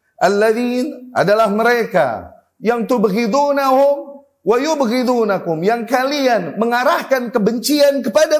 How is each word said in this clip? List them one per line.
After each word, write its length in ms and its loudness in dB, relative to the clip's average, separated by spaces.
alladzin 960 0
adalah 320 2
mereka 880 0
yang 240 0
tubghidunahum 1120 2
wa 140 2
yubghidunakum, 1040 0
yang 240 0
kalian 720 0
mengarahkan 720 -2
kebencian 720 0
kepada 360 2